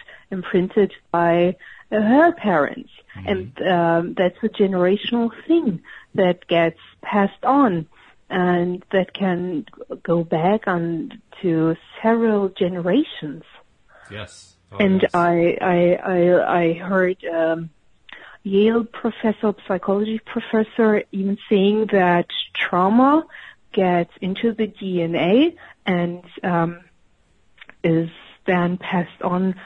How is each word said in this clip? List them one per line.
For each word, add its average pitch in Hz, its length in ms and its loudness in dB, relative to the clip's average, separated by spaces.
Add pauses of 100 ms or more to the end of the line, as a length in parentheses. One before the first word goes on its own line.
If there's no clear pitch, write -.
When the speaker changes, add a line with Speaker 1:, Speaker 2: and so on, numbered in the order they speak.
(300)
Speaker 1:
imprinted 190 600 0 (200)
by, 170 440 2 (360)
uh, 214 80 0
her 277 320 4
parents. 180 580 -2 (240)
Speaker 2:
Mm-hmm. 95 140 -10
Speaker 1:
And, 185 400 -6
um, 170 460 0
that's 185 280 0
a 220 60 -2
generational 208 840 0 (160)
thing 311 360 0 (320)
that 180 340 0
gets 165 300 0 (240)
passed - 420 -2
on. 240 420 2 (440)
And 180 520 0 (100)
that 185 200 0
can 180 540 -4 (380)
go 170 200 0
back 175 440 0
on 170 520 -6 (220)
to 165 340 0 (260)
several 220 460 0
generations. 180 960 -4 (680)
Speaker 2:
Yes. - 440 -16 (180)
Oh, 101 60 -16
Speaker 1:
And 190 240 2
Speaker 2:
yes. - 120 0
Speaker 1:
I, 170 460 0
I, 175 340 2 (200)
I, 175 480 2
I 165 120 0
heard, 185 520 -2
um, 165 440 -4 (720)
Yale 214 420 2
professor, 214 720 -4 (140)
psychology 202 560 -2
professor, 220 760 0 (100)
even 196 240 -4 (140)
saying 208 420 2
that 175 340 2 (280)
trauma 254 720 2 (460)
gets 180 400 0 (100)
into 196 320 -2
the 220 140 -2
D 185 340 -4
N 165 120 -2
A 233 400 2 (300)
and, 175 400 -2 (180)
um, 170 380 -2 (1040)
is 165 240 2 (380)
then 180 320 0
passed - 440 -6
on 180 440 -2